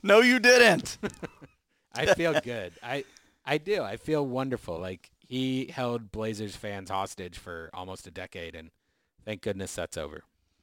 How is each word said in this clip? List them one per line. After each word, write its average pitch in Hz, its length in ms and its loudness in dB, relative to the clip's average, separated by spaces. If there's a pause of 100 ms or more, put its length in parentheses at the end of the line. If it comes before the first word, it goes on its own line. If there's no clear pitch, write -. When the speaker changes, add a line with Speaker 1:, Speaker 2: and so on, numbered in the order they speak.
Speaker 1:
No, 202 160 8
you 247 200 6
didn't. 240 580 6 (500)
<laughs> - 480 -20
Speaker 2:
I 135 200 0
feel 165 260 2
good. 107 320 -8 (100)
I, 135 220 -6 (400)
I 147 140 0
do. 180 220 -2
I 104 140 -6
feel 147 320 -2
wonderful. 127 500 -4
Like, 92 320 -10 (160)
he 131 480 -4
held 120 380 -6
Blazers 110 460 -8
fans 98 320 -10
hostage 95 480 -6
for 82 360 -14
almost 92 340 -12
a 87 40 -20
decade, 85 440 -14
and 82 160 -18 (520)
thank 107 180 -8
goodness 95 320 -6
that's - 220 -8
over. 76 280 -10 (400)